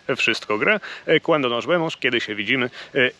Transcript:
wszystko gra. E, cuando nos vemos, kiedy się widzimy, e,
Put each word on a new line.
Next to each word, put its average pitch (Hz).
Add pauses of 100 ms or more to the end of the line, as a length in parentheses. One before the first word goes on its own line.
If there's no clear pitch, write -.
(180)
wszystko 107
gra. 190 (260)
E, 160
cuando 147
nos 117
vemos, 160
kiedy 123
się 107
widzimy, 120 (260)
e, 127 (100)